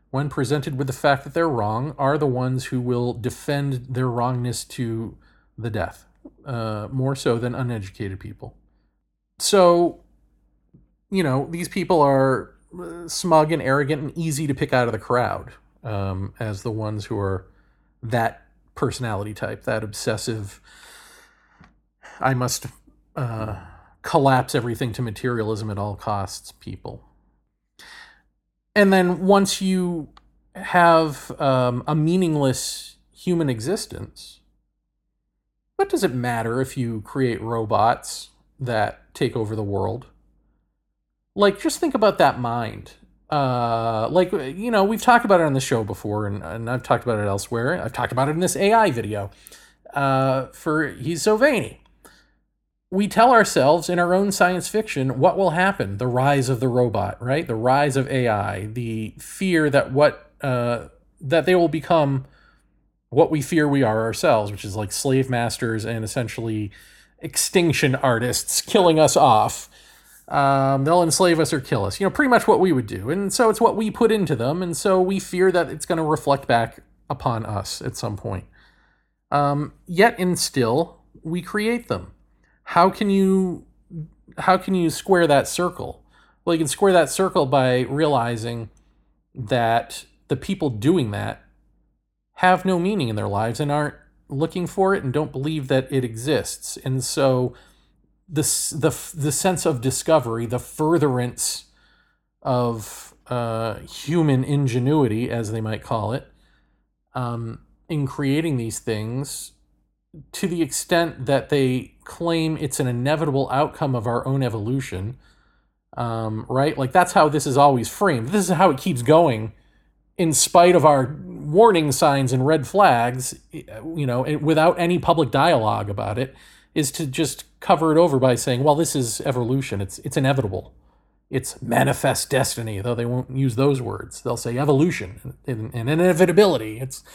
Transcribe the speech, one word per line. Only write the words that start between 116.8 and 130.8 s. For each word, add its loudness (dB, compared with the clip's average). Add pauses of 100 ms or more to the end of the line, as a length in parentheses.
that's 4
how 6
this 0
is 0
always 6
framed. 0
This 0
is 2
how 6
it -2
keeps -2
going 4 (640)
in 0
spite 6
of 6
our 4
warning 4
signs 2
and 0
red 2
flags, 2 (180)
you -8
know, -2
it, -4
without 2
any 0
public 2
dialogue 2
about -6
it, -6 (400)
is -2
to -6
just -4 (160)
cover 2
it 6
over 4
by 4
saying, -2
"Well, 4
this 0
is -2
evolution. -2
It's, -10
it's -6
inevitable. 0 (580)